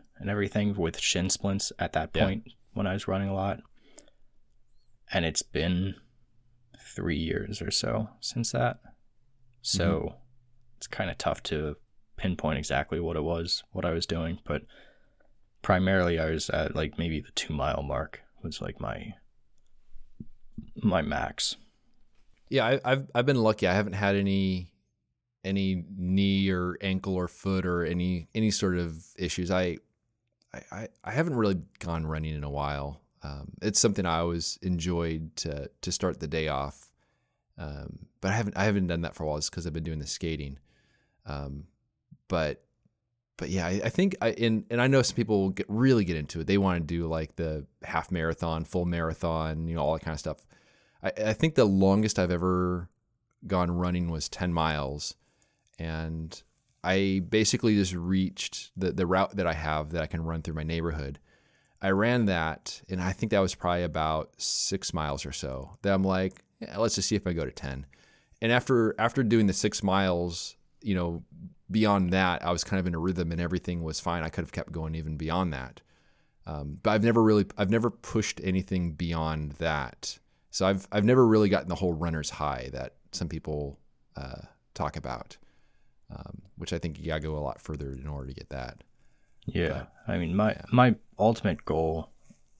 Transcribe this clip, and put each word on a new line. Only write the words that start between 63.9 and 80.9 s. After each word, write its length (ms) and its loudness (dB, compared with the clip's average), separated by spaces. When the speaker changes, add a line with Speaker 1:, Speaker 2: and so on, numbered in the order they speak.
Speaker 2:
six 560 -4
miles 320 -4
or 60 -10
so. 500 -8
Then 120 2
I'm 100 4
like, 400 0
"Yeah, 180 -12
let's 160 2
just 160 0
see 60 2
if 100 0
I 80 -2
go 120 -2
to 60 -6
ten." 360 -8
And 120 2
after, 480 4
after 240 4
doing 240 6
the 60 4
six 280 0
miles, 760 2
you 100 0
know, 300 -2
beyond 420 4
that, 320 2
I 60 0
was 120 0
kind 160 -2
of 60 0
in 80 -2
a 60 -2
rhythm 320 0
and 100 -2
everything 400 -2
was 180 -6
fine. 240 -2
I 60 -4
could 140 -4
have 80 -12
kept 200 -8
going 220 -4
even 240 -6
beyond 360 0
that. 280 -10
Um, 380 -8
but 80 4
I've 120 4
never 200 6
really, 220 8
I've 140 2
never 180 4
pushed 540 -4
anything 500 0
beyond 600 -2
that. 640 -4
So 180 0
I've, 240 2